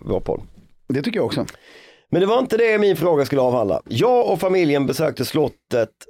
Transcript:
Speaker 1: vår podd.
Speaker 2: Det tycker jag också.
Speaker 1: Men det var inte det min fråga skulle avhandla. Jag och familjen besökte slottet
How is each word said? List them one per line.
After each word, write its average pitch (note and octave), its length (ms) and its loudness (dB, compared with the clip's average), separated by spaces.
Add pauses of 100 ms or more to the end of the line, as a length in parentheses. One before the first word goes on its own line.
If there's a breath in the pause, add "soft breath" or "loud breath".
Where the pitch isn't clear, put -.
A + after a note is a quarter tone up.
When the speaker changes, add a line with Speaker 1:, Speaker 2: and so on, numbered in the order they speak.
Speaker 1:
vår F#2+ 180 -4
podd. - 220 -6 (460)
Speaker 2:
Det C3+ 140 -4
tycker A3+ 160 -4
jag C3+ 80 -2
också. - 200 -6 (640 loud breath)
Speaker 1:
Men F3 100 0
det G3 60 2
var A3+ 120 2
inte B3+ 180 -2
det A3 220 2
min G3+ 180 2
fråga D#3+ 300 2
skulle C#3 140 0
avhandla. A#2+ 440 0
Jag A#3+ 480 2
och E3+ 80 -2
familjen E3+ 460 2
besökte C3+ 380 -2
slottet A#2+ 680 -2 (200)